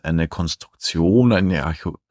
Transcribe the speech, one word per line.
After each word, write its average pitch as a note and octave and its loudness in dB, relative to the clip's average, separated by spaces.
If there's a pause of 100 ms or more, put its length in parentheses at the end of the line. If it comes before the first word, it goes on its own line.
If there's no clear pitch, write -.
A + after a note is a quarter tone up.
eine E2 0
Konstruktion, F2+ 0
eine F#2 0
Archo-, D#2+ -6 (120)